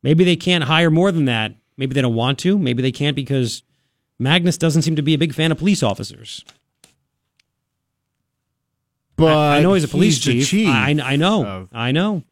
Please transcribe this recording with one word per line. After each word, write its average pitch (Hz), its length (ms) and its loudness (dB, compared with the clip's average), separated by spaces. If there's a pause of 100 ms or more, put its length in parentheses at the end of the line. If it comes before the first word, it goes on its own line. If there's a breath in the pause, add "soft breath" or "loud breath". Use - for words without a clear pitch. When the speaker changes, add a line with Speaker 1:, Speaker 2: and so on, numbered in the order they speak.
Speaker 1:
Maybe 160 220 4
they 175 120 2
can't 175 280 -2
hire 160 260 2
more 175 220 2
than 160 140 0
that. 110 300 -2 (200)
Maybe 131 160 -6
they 139 80 -2
don't 123 140 0
want 123 240 -2
to. 190 180 0
Maybe 127 260 -2
they 127 100 -2
can't 143 240 -4
because 131 460 -4 (560)
Magnus 170 380 0
doesn't 160 260 0
seem 160 140 -2
to 151 60 -2
be 151 100 0
a 151 60 0
big 156 160 -2
fan 160 180 0
of - 60 -4
police 190 240 0
officers. - 640 -6 (2750)
Speaker 2:
But 156 200 4
Speaker 1:
I, 147 220 2
I 151 40 4
know 190 120 4
he's 175 80 2
a 143 60 -4
police 170 340 2
Speaker 2:
he's - 20 -6
the 123 160 0
Speaker 1:
chief. 143 80 0
Speaker 2:
chief 208 200 2
Speaker 1:
I, 135 220 0 (120)
I 135 140 -2
know. 180 280 0
Speaker 2:
of 95 280 -10
Speaker 1:
I 117 180 -4
know. 180 420 -2